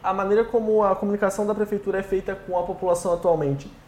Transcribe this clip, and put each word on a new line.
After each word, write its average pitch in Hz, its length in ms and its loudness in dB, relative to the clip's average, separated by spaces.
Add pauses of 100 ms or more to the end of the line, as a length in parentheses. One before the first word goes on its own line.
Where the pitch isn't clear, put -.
a 190 120 0
maneira 202 300 2
como 214 400 2
a 196 100 4
comunicação 202 500 0
da 214 100 0
prefeitura 202 440 -2
é 190 40 -4
feita 190 320 -2
com 185 220 -6
a 175 60 0
população 180 500 0
atualmente 156 560 0 (200)